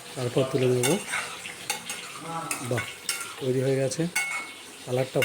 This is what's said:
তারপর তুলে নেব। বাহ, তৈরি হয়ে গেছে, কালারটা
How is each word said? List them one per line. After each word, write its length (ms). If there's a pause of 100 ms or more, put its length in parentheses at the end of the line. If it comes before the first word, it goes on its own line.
(160)
তারপর 360
তুলে 220
নেব। 160 (1800)
বাহ, 140 (560)
তৈরি 260
হয়ে 160
গেছে, 200 (840)
কালারটা 420